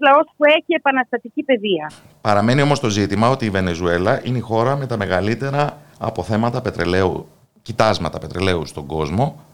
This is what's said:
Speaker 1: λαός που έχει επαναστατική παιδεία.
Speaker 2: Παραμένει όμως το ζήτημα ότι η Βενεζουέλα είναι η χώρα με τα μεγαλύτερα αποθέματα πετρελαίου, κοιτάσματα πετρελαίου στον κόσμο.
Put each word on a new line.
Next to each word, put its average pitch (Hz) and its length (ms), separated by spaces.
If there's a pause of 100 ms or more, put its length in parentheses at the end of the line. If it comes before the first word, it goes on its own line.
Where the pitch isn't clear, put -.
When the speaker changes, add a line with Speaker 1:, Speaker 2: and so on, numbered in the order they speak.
Speaker 1:
λαός 285 180 (120)
που 302 80
έχει 311 260 (100)
επαναστατική 262 640
παιδεία. 190 480 (300)
Speaker 2:
Παραμένει 110 400
όμως 143 180
το 120 100
ζήτημα 101 400
ότι 131 160
η 110 40
Βενεζουέλα 90 760
είναι 123 120
η 117 140
χώρα 117 240
με 139 120
τα 117 100
μεγαλύτερα 113 840 (180)
αποθέματα 110 640
πετρελαίου, 90 640 (400)
κοιτάσματα 107 520
πετρελαίου 87 460
στον 71 200
κόσμο. 78 400 (280)